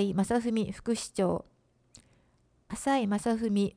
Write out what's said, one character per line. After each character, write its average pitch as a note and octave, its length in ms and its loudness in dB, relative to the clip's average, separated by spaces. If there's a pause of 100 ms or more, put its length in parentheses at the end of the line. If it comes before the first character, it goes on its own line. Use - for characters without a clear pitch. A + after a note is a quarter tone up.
井 F#3+ 40 -2
正 G3 260 2
文 A3 320 -2
副 A3+ 240 -2
市 - 140 -8
長。 F3+ 360 0 (1200)
浅 C4+ 320 0
井 A3+ 80 0
正 G#3 280 0
文 G3+ 420 0